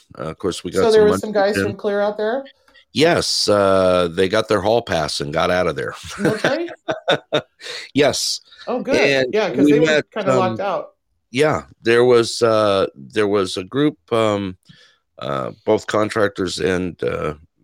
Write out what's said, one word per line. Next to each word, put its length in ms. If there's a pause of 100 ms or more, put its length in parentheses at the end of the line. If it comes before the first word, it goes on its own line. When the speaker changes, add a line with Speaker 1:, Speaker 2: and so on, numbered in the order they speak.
(160)
Speaker 1:
Uh, 140
of 80
course, 240
we 80
got 120
Speaker 2:
So 100
there 100
Speaker 1:
some 80
Speaker 2:
was 100
some 120
guys 240
Speaker 1:
munchies 60
in. 80
Speaker 2:
from 60
Clear 240
out 160
there? 280 (480)
Speaker 1:
Yes, 560
uh, 640
they 160
got 200
their 120
hall 220
pass 380
and 120
got 180
out 160
of 80
there. 200 (120)
<laughs> 140
Speaker 2:
Military? 480 (1300)
Speaker 1:
Yes. 460 (260)
Speaker 2:
Oh, 160
good. 140
Speaker 1:
And 360
Speaker 2:
Yeah, 180
'cause 140
Speaker 1:
we 80
Speaker 2:
they 80
were 60
Speaker 1:
met, 240
Speaker 2:
kinda 220
Speaker 1:
um, 60
Speaker 2:
locked 220
out. 340 (360)
Speaker 1:
yeah, 340 (180)
there 220
was, 380
uh, 520
there 340
was 280
a 80
group, 340 (140)
um, 440 (640)
uh, 340 (120)
both 220
contractors 720
and, 420
uh, 320 (300)